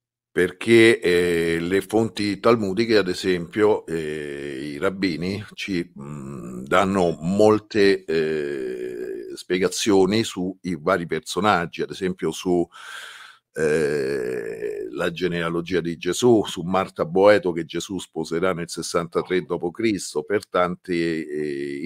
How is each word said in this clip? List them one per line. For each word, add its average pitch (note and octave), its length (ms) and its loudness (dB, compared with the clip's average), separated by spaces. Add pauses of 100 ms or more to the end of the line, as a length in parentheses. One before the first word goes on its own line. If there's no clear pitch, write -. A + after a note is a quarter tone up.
(320)
Perché, A2+ 680 6
eh, F2 600 2
le F2+ 220 0
fonti G#2 580 -2
talmudiche, A2+ 580 0
ad F#2+ 120 2
esempio, F#2 800 0
eh, D2 840 -8
i C#2+ 40 -10
rabbini F#2+ 680 -4 (100)
ci, F2 460 -6
mm, C2+ 640 -12
danno F#2 540 4
molte, G2+ 840 4
eh, B1+ 1300 -4
spiegazioni F#2+ 880 2
sui F#2 560 -6
vari F2 280 0
personaggi, E2+ 760 0
ad D2 80 -4
esempio F2+ 420 -4
su, F2 340 0 (880)
eh, B1+ 1400 -2
la E2+ 200 -2
genealogia E2+ 720 -2
di E2+ 160 -4
Gesù, G#2+ 480 4
su - 160 -8
Marta F#2 440 -2
Boeto F#2 460 6
che E2 140 -4
Gesù E2+ 340 -8
sposerà E2 540 -4
nel E2 160 -8
sessantatré F2 760 -2
dopo F2 280 -4
Cristo, F#2 520 -2
per G#2 240 -2
tanti, F2+ 460 -2 (320)
eh, C#2+ 600 -6